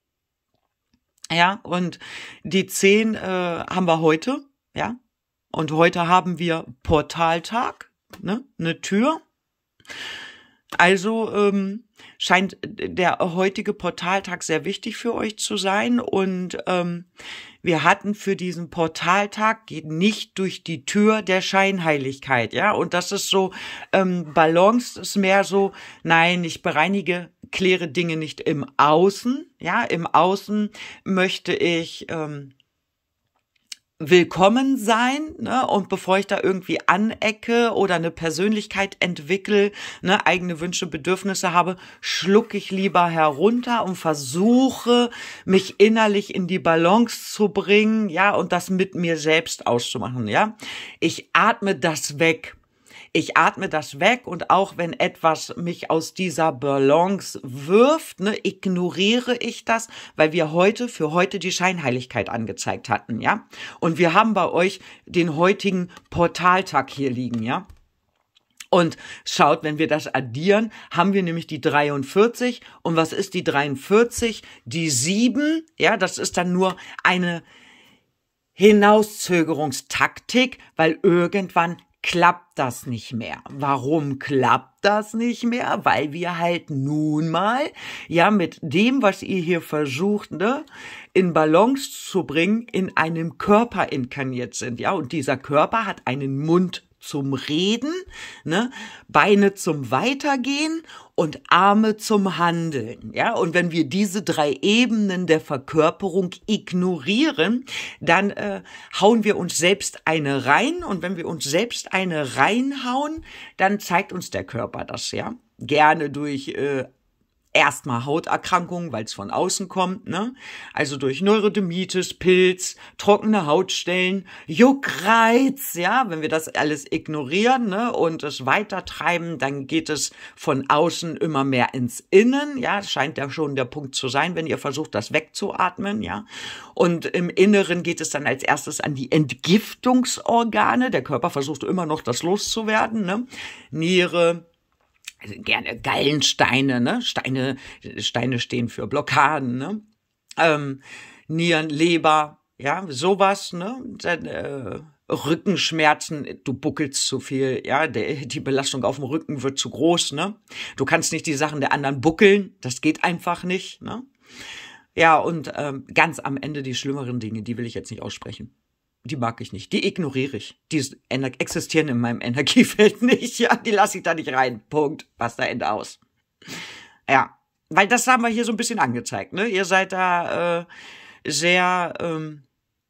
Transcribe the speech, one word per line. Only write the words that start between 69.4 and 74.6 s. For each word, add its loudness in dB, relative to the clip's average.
wenn -4
wir 2
das -2
addieren, 0
haben 2
wir 2
nämlich -4
die -8
dreiundvierzig. 0
Und -2
was 2
ist -4
die -4
dreiundvierzig? 0